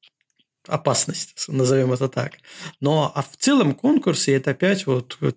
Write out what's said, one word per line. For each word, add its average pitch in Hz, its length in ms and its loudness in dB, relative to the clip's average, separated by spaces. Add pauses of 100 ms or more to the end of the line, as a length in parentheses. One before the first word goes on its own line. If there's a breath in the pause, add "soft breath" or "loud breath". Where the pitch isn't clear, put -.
(680)
опасность, - 680 -2
с-, - 160 -10
назовём 131 420 2
это 131 140 -2
так. - 260 -6 (460 loud breath)
Но, 147 340 2
а 143 80 -2
в - 160 -10
целом 247 360 4
конкурс, 254 540 0
и 139 40 2
это 135 200 0
опять 190 340 0
вот 127 320 -4 (180)